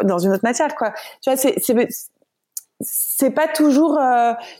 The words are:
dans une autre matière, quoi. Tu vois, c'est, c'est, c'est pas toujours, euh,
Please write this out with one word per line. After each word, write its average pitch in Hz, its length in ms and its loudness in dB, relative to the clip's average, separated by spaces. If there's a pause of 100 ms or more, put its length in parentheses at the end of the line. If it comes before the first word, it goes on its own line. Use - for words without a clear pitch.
dans 190 160 2
une 190 120 2
autre 190 140 0
matière, 247 300 0
quoi. 214 180 -4 (300)
Tu 262 80 0
vois, 262 40 2
c'est, 262 240 0
c'est, 240 280 2 (960)
c'est - 500 -2
pas 311 160 0
toujours, 302 520 2
euh, 240 340 2 (260)